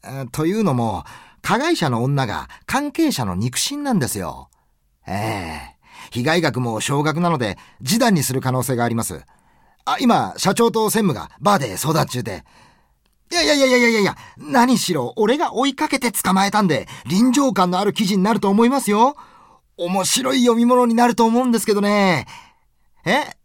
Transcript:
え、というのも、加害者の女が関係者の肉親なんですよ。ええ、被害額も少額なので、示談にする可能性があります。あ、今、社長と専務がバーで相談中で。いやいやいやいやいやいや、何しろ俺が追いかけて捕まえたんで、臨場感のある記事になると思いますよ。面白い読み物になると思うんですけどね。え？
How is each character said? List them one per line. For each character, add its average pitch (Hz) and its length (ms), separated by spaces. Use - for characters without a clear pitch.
え、 135 280
と 156 140
い 175 80
う 220 100
の 156 100
も、 117 300
加 202 160
害 320 180
者 151 140
の 117 120
女 135 240
が 80 220
関 294 240
係 311 220
者 131 120
の 95 100
肉 117 240
親 285 240
な 277 100
ん 208 60
で 123 100
す 107 100
よ。 69 320
え - 60
え、 95 640
被 120 120
害 160 180
額 127 200
も 113 200
少 143 220
額 151 180
な 175 100
の 160 80
で、 107 200
示 160 200
談 233 160
に 151 80
す 135 100
る 127 80
可 131 120
能 127 100
性 123 140
が 120 80
あ 117 40
り 113 60
ま 113 100
す。 82 180
あ、 - 160
今、 156 360
社 190 180
長 233 160
と 220 200
専 226 120
務 175 120
が 90 160
バ 202 160
ー - 20
で 107 180
相 160 180
談 147 120
中 123 160
で。 95 220
い - 40
や 349 80
い 302 40
や 302 80
い 285 60
や 269 60
い 262 40
や 247 80
い 233 160
や 220 60
い 202 40
や、 170 120
何 247 400
し - 140
ろ 127 240
俺 226 220
が 285 160
追 262 140
い 277 60
か 311 140
け 277 100
て 240 140
捕 - 200
ま 190 140
え 202 40
た 208 120
ん 196 40
で、 127 220
臨 214 260
場 269 200
感 185 180
の 180 80
あ 202 60
る 202 80
記 214 140
事 202 100
に 185 60
な 214 100
る 156 80
と 202 80
思 202 160
い 240 40
ま 269 120
す 226 100
よ。 226 260
面 180 280
白 262 300
い 269 60
読 240 180
み 233 60
物 247 220
に 233 80
な 240 120
る 233 80
と 233 100
思 226 180
う 262 40
ん 247 60
で 233 60
す - 80
け 220 60
ど 202 80
ね。 196 460
え？ 262 400